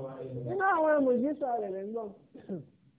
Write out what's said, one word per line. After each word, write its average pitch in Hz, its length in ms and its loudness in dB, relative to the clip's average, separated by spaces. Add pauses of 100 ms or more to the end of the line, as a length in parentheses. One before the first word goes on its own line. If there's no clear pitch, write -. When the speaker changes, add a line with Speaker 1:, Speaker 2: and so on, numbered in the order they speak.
Speaker 1:
عليه 131 260 -10
وسلم. - 160 -6
Speaker 2:
Nínú 381 180 0
àwọn 320 340 4
mùjísà 269 560 2
rẹ̀ 208 160 -2
lẹ́ 190 140 -6
ń 202 40 -8
gbọ́. 220 180 -6 (920)